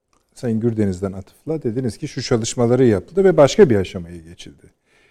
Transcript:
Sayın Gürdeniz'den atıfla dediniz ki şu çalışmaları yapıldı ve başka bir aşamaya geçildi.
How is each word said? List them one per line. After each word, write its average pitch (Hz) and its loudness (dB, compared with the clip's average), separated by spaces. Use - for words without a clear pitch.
Sayın 113 -6
Gürdeniz'den 101 -2
atıfla 143 -10
dediniz 120 -6
ki 147 -12
şu - -10
çalışmaları 123 0
yapıldı 113 0
ve 180 4
başka 151 6
bir 110 4
aşamaya 87 -6
geçildi. 80 -20